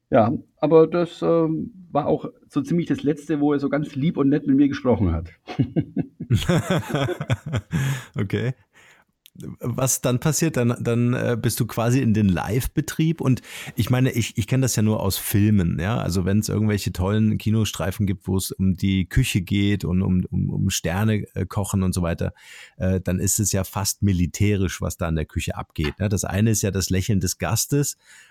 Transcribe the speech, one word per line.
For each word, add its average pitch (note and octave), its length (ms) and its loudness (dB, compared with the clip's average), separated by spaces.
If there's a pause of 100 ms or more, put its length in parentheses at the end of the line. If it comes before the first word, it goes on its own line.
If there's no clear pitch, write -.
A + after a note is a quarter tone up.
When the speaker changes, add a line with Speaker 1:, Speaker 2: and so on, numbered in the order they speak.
Speaker 1:
Ja, A2+ 220 4 (260)
aber D#3+ 300 6
das, E3+ 360 -2
ähm, E3 480 0 (200)
war C#3+ 140 0
auch D3+ 200 0 (240)
so C#3+ 120 -2
ziemlich E3 260 0
das C#3 140 -2
Letzte, D3+ 380 -2
wo D3 140 2
er C#3+ 60 0
so C#3 100 -2
ganz C#3+ 260 -4
lieb C#3+ 220 -2
und C#3 120 4
nett D3 160 2
mit C3+ 120 4
mir C#3+ 100 6
gesprochen G#2+ 440 2
hat. E2 200 -4 (260)
<laughs> A#2+ 60 2 (680)
Speaker 2:
<laughs> C#3 1900 -2
Okay. A2 380 -2 (1080)
Was B2 420 -2
dann B2 180 0
passiert, D#3+ 380 0
dann, A#2+ 220 2
dann, A#2+ 360 0
äh, A#2 260 0
bist A#2 180 -2
du B2 60 0
quasi A#2+ 360 0
in A#2 120 2
den G#2 160 4
Live-Betrieb C3+ 880 -2
und C3 220 2 (340)
ich - 140 -2
meine, B2+ 220 2
ich, - 260 -4
ich A2+ 80 -2
kenn C3 160 0
das C3 140 0
ja A2 80 2
nur G#2+ 160 2
aus F#2+ 180 -2
Filmen, G2+ 640 2
ja, G2 180 -2
also F2+ 280 0
wenn's G#2 240 0
irgendwelche G#2 440 0
tollen G#2 460 0
Kinostreifen G#2 680 0
gibt, F#2+ 220 -4
wo F#2+ 100 0
es - 140 -4
um F#2+ 240 0
die F#2+ 340 2
Küche A#2 320 2
geht G2+ 440 0
und F2+ 180 0
um, F#2 260 2
um, F#2+ 220 -2
um G2 180 0
Sterne, G2+ 640 -2
äh, G2 140 -4
kochen G2 340 -2
und F#2 120 0
so F2+ 100 0
weiter, E2+ 300 -2 (440)
äh, F#2 240 0
dann F2+ 180 -2
ist G2 200 0
es G2+ 120 0
ja F#2+ 120 0
fast - 400 -4
militärisch, F#2+ 800 2
was F2+ 160 -6
da E2+ 120 -4
in D#2+ 60 0
der D#2 100 -2
Küche - 320 -6
abgeht, - 400 -6
ne? G#2 120 -2
Das G2 160 -2
eine G#2+ 260 2
ist G2+ 100 0
ja G#2 80 0
das F#2 220 -2
Lächeln F#2+ 280 0
des F2 200 -2
Gastes B2+ 580 -2 (340)